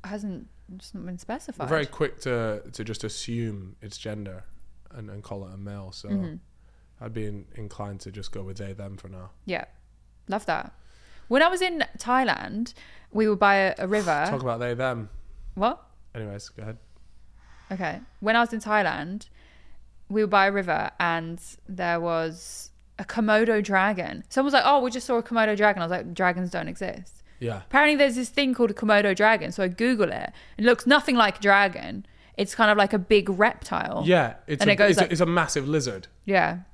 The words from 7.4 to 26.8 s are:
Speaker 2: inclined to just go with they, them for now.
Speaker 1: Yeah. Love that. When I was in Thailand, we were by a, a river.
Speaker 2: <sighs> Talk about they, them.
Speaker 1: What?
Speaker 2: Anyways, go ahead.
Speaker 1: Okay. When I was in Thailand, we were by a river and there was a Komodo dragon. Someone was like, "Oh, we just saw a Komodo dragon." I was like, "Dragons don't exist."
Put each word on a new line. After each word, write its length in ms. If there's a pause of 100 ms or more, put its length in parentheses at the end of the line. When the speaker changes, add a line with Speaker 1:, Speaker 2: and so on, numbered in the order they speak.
Speaker 2:
inclined 460
to 100
just 200
go 100
with 160
they, 160
them 240
for 100
now. 220 (160)
Speaker 1:
Yeah. 200 (600)
Love 200
that. 260 (560)
When 120
I 60
was 140
in 240 (120)
Thailand, 760 (400)
we 160
were 80
by 180
a, 240
a 80
river. 380
Speaker 2:
<sighs> 40
Talk 120
about 180
they, 140
them. 360 (460)
Speaker 1:
What? 260 (320)
Speaker 2:
Anyways, 360
go 140
ahead. 140 (960)
Speaker 1:
Okay. 300 (180)
When 160
I 60
was 100
in 80
Thailand, 680 (800)
we 120
were 60
by 200
a 40
river 480
and 400 (280)
there 320
was 720 (260)
a 80
Komodo 580
dragon. 680
Someone 180
was 60
like, 120
"Oh, 160
we 100
just 160
saw 100
a 60
Komodo 320
dragon." 260
I 40
was 60
like, 220
"Dragons 360
don't 180
exist." 560 (160)